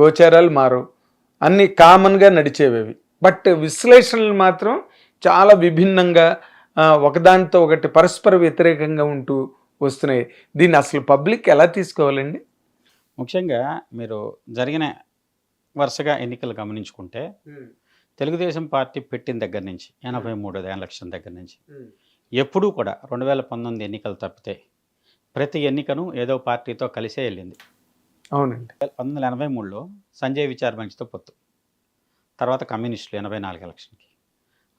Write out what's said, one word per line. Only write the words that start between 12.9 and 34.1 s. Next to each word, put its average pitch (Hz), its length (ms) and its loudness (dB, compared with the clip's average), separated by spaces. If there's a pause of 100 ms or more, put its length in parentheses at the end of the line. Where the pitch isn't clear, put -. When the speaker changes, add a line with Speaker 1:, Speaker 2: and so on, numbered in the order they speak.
Speaker 2:
ముఖ్యంగా 139 600 -8 (180)
మీరు 110 200 -12 (400)
జరిగిన 147 260 -6 (920)
వరుసగా 143 400 -4
ఎన్నికలు 120 440 -12
గమనించుకుంటే, 107 760 -16 (140)
Speaker 1:
Hmm. 139 180 -20 (520)
Speaker 2:
తెలుగుదేశం 160 480 -8
పార్టీ 135 340 -8
పెట్టిన 123 380 -12
దగ్గర 101 320 -10
నుంచి, 90 200 -20
Speaker 1:
Hmm. - 180 -20
Speaker 2:
ఎనభై 113 340 -12
మూడు 98 160 -14
ఎలక్షన్ 92 520 -16
దగ్గర 90 300 -18
నుంచి, 90 160 -20 (160)
Speaker 1:
Hmm. 135 140 -20 (460)
Speaker 2:
ఎప్పుడూ 190 380 -4
కూడా 101 260 -8 (140)
రెండు 127 140 -10
వేల 135 160 -4
పంతొమ్మిది 117 440 -12
ఎన్నికలు 101 300 -14
తప్పితే 98 400 -16 (800)
ప్రతి 143 240 -8 (100)
ఎన్నికను 147 440 -8
ఏదో 127 240 -6
పార్టీతో 120 500 -10
కలిసే 113 340 -14
వెళ్ళింది. 92 340 -14 (760)
Speaker 1:
అవునండి. 123 400 -8 (100)
Speaker 2:
పంతొమ్మిది 139 340 -12
వందల 135 160 -8
ఎనభై 131 140 -10
మూడులో 117 420 -12 (260)
సంజయ్ 135 340 -8
విచార్ 123 280 -8
మంచితో 110 280 -16
పొత్తు, - 280 -20 (1080)
తర్వాత 127 240 -6
కమ్యూనిస్టులు 113 580 -12
ఎనభై 104 160 -14
నాలుగు 92 240 -16
ఎలక్షన్కి, - 440 -20 (720)